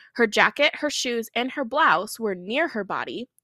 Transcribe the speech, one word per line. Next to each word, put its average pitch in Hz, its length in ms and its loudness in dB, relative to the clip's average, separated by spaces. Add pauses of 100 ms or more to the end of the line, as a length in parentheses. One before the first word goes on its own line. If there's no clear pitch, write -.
(140)
Her 233 120 4
jacket, 214 500 4
her 294 140 -2
shoes, 233 440 -4
and 247 180 -2
her 285 120 -4
blouse 220 540 2
were 208 160 -2
near 226 340 -2
her 208 160 -4
body. 151 440 -6 (160)